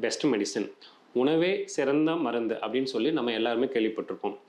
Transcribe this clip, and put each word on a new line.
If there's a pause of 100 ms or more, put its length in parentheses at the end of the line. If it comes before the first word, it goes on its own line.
best
medicine", (420)
உணவே
சிறந்த
மருந்து
அப்படின்னு
சொல்லி
நம்ம
எல்லாருமே
கேள்விப்பட்டிருப்போம். (100)